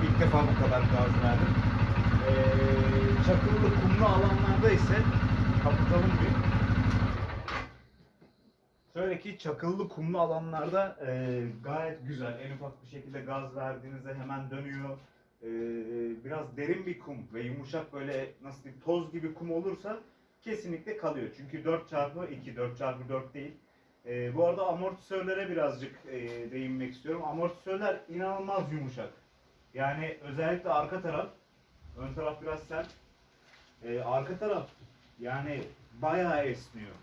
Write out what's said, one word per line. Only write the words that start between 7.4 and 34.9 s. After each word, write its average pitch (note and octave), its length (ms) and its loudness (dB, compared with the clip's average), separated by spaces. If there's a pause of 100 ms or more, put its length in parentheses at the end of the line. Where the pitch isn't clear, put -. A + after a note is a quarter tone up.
Şöyle F3+ 260 -2
ki G3 200 -12
çakıllı, E3+ 500 -4
kumlu E3 300 -4
alanlarda, D#3+ 760 -2 (100)
e, B2+ 360 -2 (200)
gayet D3+ 440 -6
güzel. B2 340 -8
En C#3 140 -12
ufak - 280 -14
bir - 40 -20
şekilde C3+ 320 -14
gaz C3 360 -8
verdiğinizde C3 580 -10
hemen C3+ 380 -8
dönüyor. C#3 460 -10 (460)
E, A2+ 60 -10 (760)
biraz C#3+ 320 -8
derin F3 280 -2
bir F3 140 -8
kum C#3 180 -12 (160)
ve A#2 80 -8
yumuşak C3+ 520 -8
böyle C3+ 380 -6 (120)
nasıl C3+ 200 -16
diyeyim, C3 220 -20
toz E3+ 260 0
gibi D#3+ 220 -8
kum E3+ 180 -10
olursa F#3+ 460 -6 (440)
kesinlikle G3+ 560 -8
kalıyor. B2+ 300 -6 (100)
Çünkü D3 280 -12
dört E3 240 -2
çarpı D3 360 -4
iki, C3 300 -12
dört B2 220 -6
çarpı B2 320 -6
dört C3 240 -6
değil. C#3+ 180 -12 (540)
E, B2 300 -4
bu E3+ 120 4
arada F3+ 200 0
amortisörlere F#3+ 840 -4
birazcık, C#3 460 -4 (160)
e, A#2+ 400 -8
değinmek C3 420 -6
istiyorum. D#3+ 320 -8
Amortisörler F3+ 840 -4
inanılmaz F#3+ 640 -4
yumuşak. B2 360 -8 (640)
Yani D3 480 -4
özellikle E3 480 -4
arka D3+ 320 -2
taraf, - 260 -4 (720)
ön C3+ 160 -10
taraf D3+ 280 -6
biraz D#3 220 -8
sert. - 260 -6 (920)
E, A#2+ 160 -4
arka C#3 380 -2
taraf G3 320 -2 (500)